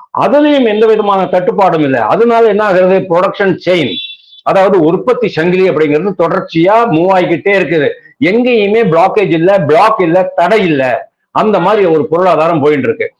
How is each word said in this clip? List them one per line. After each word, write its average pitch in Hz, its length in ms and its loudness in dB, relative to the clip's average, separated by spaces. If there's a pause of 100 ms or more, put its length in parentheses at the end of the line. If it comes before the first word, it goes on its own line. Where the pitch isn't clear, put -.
(180)
அதுலயும் 277 480 2
எந்த 214 200 0
விதமான 208 360 0
தட்டுப்பாடும் 185 580 0
இல்ல. 131 260 -2
அதனால 233 420 2
என்ன 208 240 0
ஆகுறது, 185 380 2
ப்ரொடக்ஷன் 190 560 -2
செயின், 160 280 0 (500)
அதாவது 190 360 2
உற்பத்தி 190 480 0
சங்கிலி 180 420 0
அப்படிங்கிறது 156 480 -2
தொடர்ச்சியா 175 580 0 (180)
மூவ் 175 220 0
ஆகிக்கிட்டே 180 440 -2
இருக்குது. 151 300 -2 (340)
எங்கேயுமே 226 600 0
பிளாக்கேஜ் 180 480 0
இல்ல, 175 280 2
பிளாக் 175 420 2
இல்ல, 185 340 0
தடை 190 300 2
இல்ல, 135 460 -2 (200)
அந்த 202 280 0
மாதிரி 202 260 0
ஒரு 156 220 0
பொருளாதாரம் 165 540 0
போயிட்டு 143 260 0
இருக்கு. - 320 -4